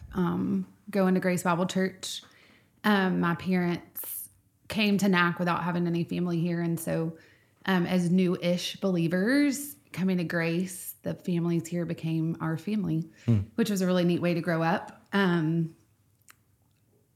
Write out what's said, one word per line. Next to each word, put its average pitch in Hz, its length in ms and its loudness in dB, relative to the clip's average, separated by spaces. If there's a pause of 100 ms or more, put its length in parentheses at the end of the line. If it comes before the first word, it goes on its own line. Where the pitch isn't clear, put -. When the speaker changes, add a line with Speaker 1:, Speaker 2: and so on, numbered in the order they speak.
(140)
Speaker 1:
um, 185 540 0 (240)
going 185 240 4
to 185 40 4
Grace 180 220 0
Bible 175 240 0
Church. - 560 -4 (600)
Um, 190 360 4
my 175 140 2
parents - 960 -4 (380)
came 208 320 2
to 196 100 4
Nac 175 300 4
without 170 240 0
having 175 240 -2
any 170 160 0
family 175 360 -2
here, 170 220 -2
and 165 180 -2
so, 165 380 -4 (480)
um, 180 220 2
as 175 240 2
new-ish 180 680 0
believers 196 960 0 (160)
coming 185 260 0
to 175 40 -2
Grace, 170 760 -4
the 170 140 -6
families 170 500 -2
here 175 220 -4
became 160 520 -2
our 165 160 -2
family, 170 540 -2 (160)
Speaker 2:
Hmm. 110 140 4 (160)
Speaker 1:
which 208 160 0
was 185 100 0
a 185 60 2
really 180 160 2
neat 175 180 2
way 170 140 0
to 170 60 -2
grow 165 200 0
up. - 500 -2
Um, 170 600 2 (1400)